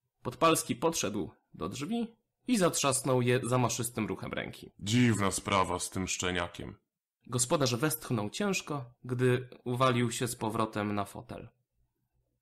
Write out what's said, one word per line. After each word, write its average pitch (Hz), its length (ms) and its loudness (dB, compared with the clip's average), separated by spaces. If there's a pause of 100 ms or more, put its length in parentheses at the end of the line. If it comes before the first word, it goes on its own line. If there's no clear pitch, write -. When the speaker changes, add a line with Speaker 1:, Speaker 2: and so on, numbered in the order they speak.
(220)
Speaker 1:
Podpalski - 540 2
podszedł 104 540 -2 (240)
do 82 140 -8
drzwi 202 480 -6 (300)
i 247 120 2
zatrzasnął 139 640 2
je 123 200 2
zamaszystym 117 640 0
ruchem - 260 -6
ręki. - 460 -8
Speaker 2:
„Dziwna 104 520 4
sprawa 92 480 0
z - 120 -6
tym 92 180 -2
szczeniakiem”. 90 680 -4 (500)
Speaker 1:
Gospodarz 123 500 2
westchnął 120 540 -2
ciężko, 175 540 -4 (200)
gdy 123 440 2 (160)
uwalił 123 460 2
się 117 180 -4
z - 80 -6
powrotem 107 580 -2
na 101 100 -2
fotel. - 440 -12 (920)